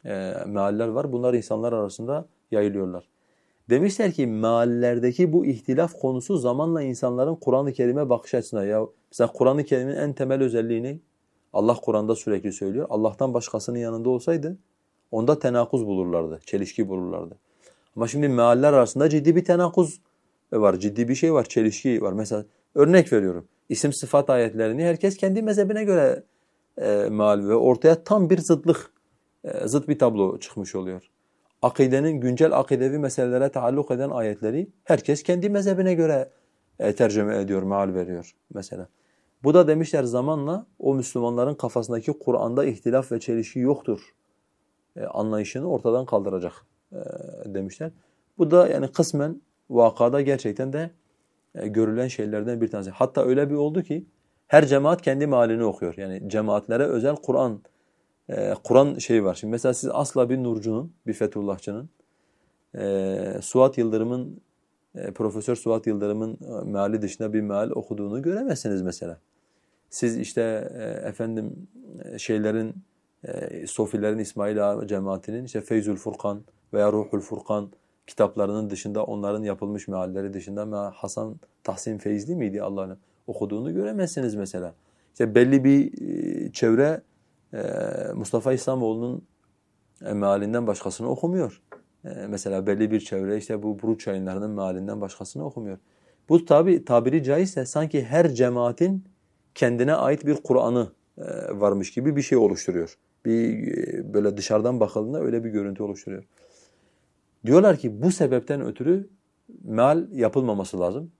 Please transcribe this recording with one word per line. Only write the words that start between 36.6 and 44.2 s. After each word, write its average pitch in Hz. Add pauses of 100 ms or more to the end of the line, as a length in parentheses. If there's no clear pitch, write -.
e, 104
tercüme 107
ediyor, 98
meal 98
veriyor 90 (200)
mesela. 95 (560)
Bu 147
da 170
demişler 156
zamanla 143 (120)
o 135
Müslümanların 123
kafasındaki 117
Kur'an'da 120
ihtilaf 127
ve 113
çelişki 113
yoktur, 127 (840)